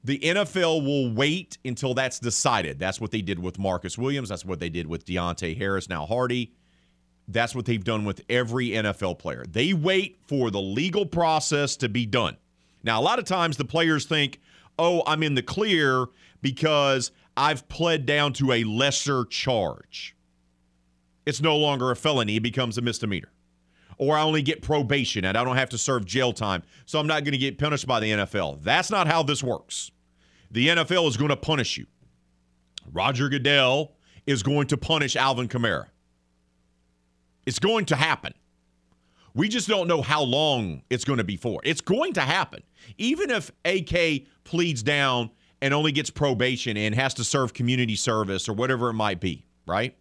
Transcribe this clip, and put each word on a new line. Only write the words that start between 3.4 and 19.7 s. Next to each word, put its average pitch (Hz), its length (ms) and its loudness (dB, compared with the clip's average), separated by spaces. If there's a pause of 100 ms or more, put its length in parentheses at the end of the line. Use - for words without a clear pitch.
Marcus 92 400 -2
Williams. 131 300 -2
That's 92 160 -8
what 92 160 -6
they 87 100 -4
did 80 160 -4
with 80 180 -8
Deontay 87 540 -4
Harris, 98 300 -2
now 78 180 -4
Hardy. 123 480 -2 (720)
That's 117 280 0
what 123 120 -6
they've 113 160 0
done 107 240 0
with - 240 -6
every 120 440 0
N 107 120 0
F 101 160 -2
L 90 120 -2
player. 64 360 -8
They 139 240 0
wait 190 500 0
for 127 260 0
the 101 100 -2
legal 165 440 0
process 156 760 0
to 123 100 0
be 113 180 -2
done. 104 320 0 (440)
Now, 113 180 2
a - 20 2
lot 220 160 2
of 190 80 -6
times 170 320 0
the 135 80 -2
players 160 400 2
think, 147 340 -2 (380)
"Oh, 170 260 4
I'm 156 180 0
in 151 120 0
the 123 80 2
clear 151 640 2 (340)
because 139 720 2 (260)
I've 143 320 0
pled 160 380 0
down 147 280 2
to 131 180 2
a 117 120 2
lesser 131 640 0
charge. - 880 -4 (1120)